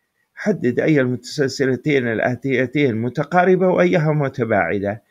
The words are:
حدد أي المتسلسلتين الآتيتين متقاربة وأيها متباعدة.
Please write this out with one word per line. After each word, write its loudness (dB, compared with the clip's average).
حدد -2
أي 2
المتسلسلتين -2
الآتيتين 0
متقاربة 0
وأيها 2
متباعدة. -2